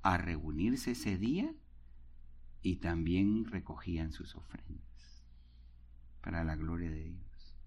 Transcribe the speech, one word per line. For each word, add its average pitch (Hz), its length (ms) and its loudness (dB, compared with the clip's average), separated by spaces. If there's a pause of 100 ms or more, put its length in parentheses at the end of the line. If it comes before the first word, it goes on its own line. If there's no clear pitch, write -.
a 92 160 8
reunirse 85 720 2
ese 104 260 2
día 175 360 2 (1080)
y 92 160 4
también 90 680 6
recogían 82 640 -2
sus - 240 -8
ofrendas - 920 -12 (960)
para 85 240 0
la 78 100 2
gloria 82 340 0
de 80 140 -2
Dios - 640 -10